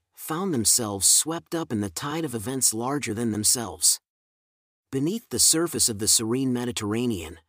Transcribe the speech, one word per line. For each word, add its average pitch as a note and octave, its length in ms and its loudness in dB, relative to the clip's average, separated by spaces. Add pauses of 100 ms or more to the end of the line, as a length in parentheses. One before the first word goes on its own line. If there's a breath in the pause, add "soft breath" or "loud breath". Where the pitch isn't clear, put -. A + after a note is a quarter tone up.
(200)
found F3+ 320 -4
themselves G#2 540 0
swept - 480 2
up E3 180 -4
in A2 80 0
the G2+ 80 -2
tide D3 380 -6
of B2 80 -6
events A#2+ 400 0
larger A#2+ 400 -2
than A#2 180 -2
themselves. G#2+ 680 2 (920)
Beneath D#3+ 380 -2
the A#2+ 80 -4
surface D#3+ 500 4
of G#2+ 100 -4
the G#2+ 80 -2
serene B2 460 2
Mediterranean, A2+ 840 -2 (100)